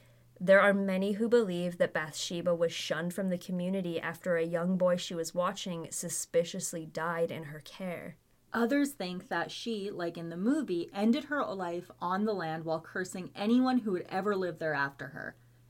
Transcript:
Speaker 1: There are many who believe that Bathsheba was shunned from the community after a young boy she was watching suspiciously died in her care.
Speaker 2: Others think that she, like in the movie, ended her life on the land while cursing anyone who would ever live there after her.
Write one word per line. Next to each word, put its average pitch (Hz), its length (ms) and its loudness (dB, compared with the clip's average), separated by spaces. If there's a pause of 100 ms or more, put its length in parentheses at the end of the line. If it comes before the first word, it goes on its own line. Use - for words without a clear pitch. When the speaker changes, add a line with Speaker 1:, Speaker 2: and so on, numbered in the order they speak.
(400)
Speaker 1:
There 190 220 8
are 202 120 8
many 196 400 2
who 220 140 0
believe 180 520 2
that 175 140 4
Bathsheba 170 640 0
was 165 160 2
shunned 165 420 -4
from 190 160 -2
the 180 80 0
community 180 600 -2
after 170 380 -2
a 165 80 2
young 175 320 0
boy 180 180 4
she 180 200 -6
was 165 200 -6
watching 180 560 -2
suspiciously 170 960 -2
died 165 460 -2
in 160 140 -8
her 147 140 -12
care. 175 560 -10 (400)
Speaker 2:
Others 277 360 2
think 180 380 -8
that 170 200 -2
she, 208 400 -6
like 170 260 -4
in 170 140 -8
the 170 80 -8
movie, 190 560 0
ended 226 300 4
her 285 200 -2
life 175 460 -4 (100)
on 185 260 0
the 220 80 0
land 165 320 -4
while 165 160 -2
cursing 180 540 -6
anyone 254 440 4
who 214 140 0
would 180 160 -2
ever 190 260 0
live 175 240 -2
there 156 160 0
after 139 320 -2
her. - 280 -10 (340)